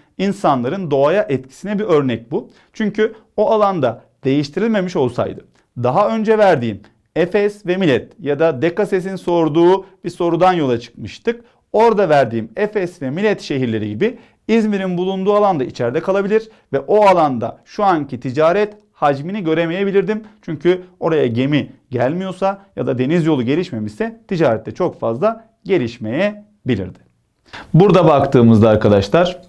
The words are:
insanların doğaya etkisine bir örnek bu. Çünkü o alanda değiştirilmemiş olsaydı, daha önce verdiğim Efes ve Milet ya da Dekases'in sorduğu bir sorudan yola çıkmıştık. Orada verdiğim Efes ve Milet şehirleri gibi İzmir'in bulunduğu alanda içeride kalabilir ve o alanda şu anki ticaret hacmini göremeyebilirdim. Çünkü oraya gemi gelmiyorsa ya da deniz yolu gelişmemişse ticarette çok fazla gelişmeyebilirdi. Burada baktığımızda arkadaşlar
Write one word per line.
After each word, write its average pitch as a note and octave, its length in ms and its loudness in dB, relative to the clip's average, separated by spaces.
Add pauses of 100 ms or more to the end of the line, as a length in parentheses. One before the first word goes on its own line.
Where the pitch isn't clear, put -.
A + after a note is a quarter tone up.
(180)
insanların D#3+ 760 -2
doğaya D3 380 2
etkisine F#3 500 -6
bir G#3+ 40 -4
örnek C3+ 480 0
bu. A3 180 -6 (240)
Çünkü G#3+ 400 -2 (240)
o G#3 140 2
alanda F#3+ 520 0 (200)
değiştirilmemiş F3+ 720 -2
olsaydı, B2 500 -4 (320)
daha F3 380 0
önce A3 220 0
verdiğim C3+ 440 2 (340)
Efes G3+ 500 -2
ve F3+ 120 -2
Milet D3 420 0
ya C#3+ 200 -2
da D#3+ 220 0
Dekases'in F#3+ 540 -2
sorduğu E3+ 680 2 (180)
bir E3+ 60 -8
sorudan E3+ 440 0
yola C3+ 260 0
çıkmıştık. - 640 -10 (300)
Orada G#3 360 2
verdiğim A#2 460 0
Efes G3+ 460 -4
ve C3 80 -6
Milet F#3+ 320 -2
şehirleri A2+ 480 -4
gibi F3 280 -4 (300)
İzmir'in G3+ 500 0
bulunduğu F#3+ 360 -2
alanda G3 300 2
içeride B2 360 -4
kalabilir G3 500 -2 (240)
ve G#3+ 60 0
o G#3 260 2
alanda C3+ 600 2
şu - 180 -8
anki D3+ 360 -2
ticaret E3 580 0 (160)
hacmini D#3 500 -2
göremeyebilirdim. F#3 800 -2 (180)
Çünkü F3+ 420 -2 (160)
oraya D#3 280 0
gemi C3 440 -2 (200)
gelmiyorsa F#3 760 -4 (100)
ya C3 120 -6
da C3 100 -2
deniz D3+ 280 0
yolu D3 180 0
gelişmemişse C#3 840 -6
ticarette C#3 460 -2
çok - 260 -4
fazla D#3 480 -4 (160)
gelişmeyebilirdi. B2+ 1400 -4 (760)
Burada F3+ 320 6
baktığımızda A#2 640 6
arkadaşlar G#2 800 2